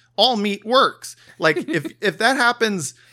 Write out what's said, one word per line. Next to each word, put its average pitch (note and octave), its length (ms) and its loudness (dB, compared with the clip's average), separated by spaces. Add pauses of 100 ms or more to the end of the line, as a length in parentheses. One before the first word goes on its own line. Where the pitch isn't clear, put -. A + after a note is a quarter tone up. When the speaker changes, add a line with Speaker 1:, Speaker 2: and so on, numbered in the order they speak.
(160)
Speaker 1:
All A#3 200 2
meat G3+ 300 -4
works." A3+ 500 0 (220)
Like, D#3+ 200 2
Speaker 2:
<laughs> E4+ 120 -6
Speaker 1:
if, E3 220 -4 (100)
if F#3+ 160 -2
that B3 200 2
happens A3 580 0 (160)